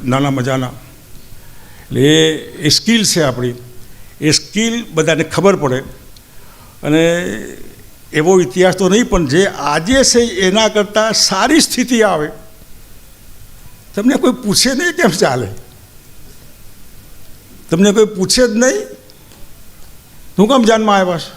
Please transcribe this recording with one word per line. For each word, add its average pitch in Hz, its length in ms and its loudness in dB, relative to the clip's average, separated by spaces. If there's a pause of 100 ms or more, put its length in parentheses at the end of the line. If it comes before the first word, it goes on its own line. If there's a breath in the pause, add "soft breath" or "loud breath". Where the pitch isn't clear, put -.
નાના 135 260 0
મજાના, 131 360 -2
એટલે - 1300 -12
એ, 156 360 4
એ - 320 -6
સ્કિલ 220 360 2
છે 170 180 0
આપણી, 123 320 -2 (640 soft breath)
એ 151 100 0
સ્કિલ 226 540 -2 (100)
બધાને 160 300 0
ખબર 185 320 2
પડે. 135 260 -2 (1000 loud breath)
અને 165 440 0 (880)
એવો 175 280 4
ઇતિહાસ 180 340 2
તો 185 140 0
નહીં, 220 200 2
પણ 175 180 0
જે 175 200 2
આજે 165 580 0
છે 240 140 2
એના 208 500 2
કરતાં 214 440 0
સારી 254 480 2
સ્થિતિ 247 420 0
આવે. 160 280 0 (1600)
તમને 247 200 2
કોઈ 269 180 2
પૂછે 226 420 0
નહીં 349 180 -2
કેમ 330 180 2
ચાલે, 127 380 0 (2250)
તમને 196 220 4
કોઈ 214 120 4
પૂછે 208 440 0
જ - 20 -2
નહીં, 254 360 0 (1500)
"શું 208 120 4
કામ 254 160 4
જાનમાં 214 320 4
આવ્યા 180 220 0
છો?" - 180 -12